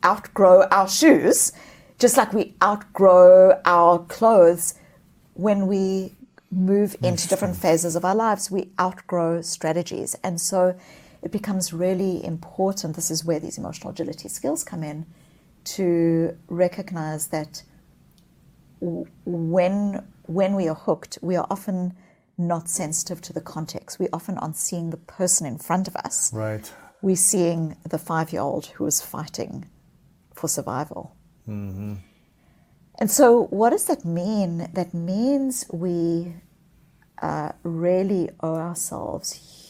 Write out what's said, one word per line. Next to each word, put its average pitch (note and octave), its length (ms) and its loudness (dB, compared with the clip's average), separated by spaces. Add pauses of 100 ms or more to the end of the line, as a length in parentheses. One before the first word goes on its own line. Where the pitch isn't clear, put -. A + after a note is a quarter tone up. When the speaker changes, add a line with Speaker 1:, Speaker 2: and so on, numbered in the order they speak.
Speaker 1:
outgrow F#3+ 680 6
our F#3+ 180 4
shoes, - 640 4 (460)
just A#3 200 4
like A3 160 2
we G3+ 280 -2
outgrow F#3 1000 8
our F3 360 6
clothes, F3 760 4 (600)
when G3 320 0
we F#3+ 480 -2 (360)
move G3 520 0
into F3+ 260 -2
different F#3+ 280 -2
phases E3 400 0
of F3 80 -2
our F#3 100 0
lives, G#3+ 360 -2
we F#3+ 280 -6
outgrow F3 600 -4
strategies. - 840 -6
And F3 180 -6
so F#3 360 0 (460)
it - 100 -10
becomes G3 400 -4
really F#3 520 -2
important, E3+ 720 -6
this E3+ 140 -6
is E3 140 -6
where E3 160 -2
these - 180 -10
emotional - 320 -12
agility - 380 -10
skills - 360 -6
come E3 180 -12
in, D3+ 240 -12 (580)
to E3 720 0 (120)
recognize E3+ 800 -4
that D3+ 340 -10 (1160)
w-, E3+ 260 -8 (180)
when, F3+ 800 -2 (220)
when F#3+ 280 -2
we F#3 140 0
are D#3 60 -4
hooked, - 480 -6
we F3 140 -2
are E3+ 140 -4
often F#3 440 -6 (420)
not E3+ 320 -4
sensitive E3 540 -6
to - 100 -16
the D#3+ 80 -8
context. - 600 -12
We F3+ 120 -2
often E3+ 260 -8
aren't D#3 180 -8
seeing E3+ 340 -6
the E3 60 -8
person - 500 -2
in C3 120 -10
front F#3 280 -2
of - 100 -10
us. - 360 -6
Speaker 2:
Right. A2 380 -8 (320)
Speaker 1:
We're F#3+ 140 0
seeing E3+ 600 0 (120)
the D#3 100 -6
five-year-old D#3+ 680 -6
who - 200 -8
is D3+ 140 -4
fighting - 640 -12 (680)
for - 140 -8
survival. - 680 -8 (340)
Speaker 2:
Mm-hmm. G2+ 460 -10 (1040)
Speaker 1:
And G#3 120 -2
so A#3+ 340 6
what A3 260 0
does G4 160 0
that - 180 -4
mean? E3+ 680 -4
That F3 220 -6
means B3 760 -2
we, E3+ 640 -4 (880)
uh, D3+ 320 -6 (100)
really F3+ 680 -2 (100)
owe D#3+ 160 -4
ourselves - 760 -8 (380)